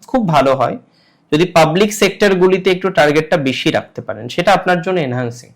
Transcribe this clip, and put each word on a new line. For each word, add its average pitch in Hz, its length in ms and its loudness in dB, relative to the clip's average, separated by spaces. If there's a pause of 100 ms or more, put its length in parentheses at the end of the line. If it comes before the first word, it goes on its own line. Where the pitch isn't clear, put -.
খুব 233 220 -2
ভালো 135 260 2
হয় 127 240 -2 (540)
যদি 156 120 2
পাবলিক 175 480 2
সেক্টরগুলিতে 190 800 2
একটু 185 200 -2
টার্গেটটা 156 460 0
বেশি 135 340 -2
রাখতে 117 320 -6
পারেন, 104 260 -12
সেটা 180 240 0
আপনার 180 300 0
জন্য 185 180 -2
এনহ্যান্সিং। 123 560 -6